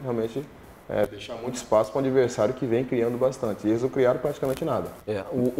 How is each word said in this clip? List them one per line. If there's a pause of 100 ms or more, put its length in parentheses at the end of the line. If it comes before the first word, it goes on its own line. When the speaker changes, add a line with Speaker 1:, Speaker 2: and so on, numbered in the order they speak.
Speaker 1:
realmente, (440)
é,
deixar
muito
espaço
para
um
adversário
que
vem
criando
bastante.
E
eles
não
criaram
praticamente
nada. (180)
Speaker 2:
É,
o,